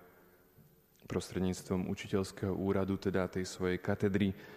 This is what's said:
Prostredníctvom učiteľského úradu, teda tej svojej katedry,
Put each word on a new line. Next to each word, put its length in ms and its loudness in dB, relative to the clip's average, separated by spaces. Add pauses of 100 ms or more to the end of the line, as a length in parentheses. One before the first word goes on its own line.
(1080)
Prostredníctvom 800 -2
učiteľského 640 -2
úradu, 480 2
teda 320 0
tej 160 -2
svojej 320 0
katedry, 560 2 (200)